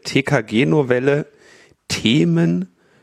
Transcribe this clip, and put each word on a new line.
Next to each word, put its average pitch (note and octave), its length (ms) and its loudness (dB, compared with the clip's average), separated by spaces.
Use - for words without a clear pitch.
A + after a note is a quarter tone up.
T - 180 -2
K C3+ 200 0
G-Novelle C3+ 840 0
Themen E3 800 0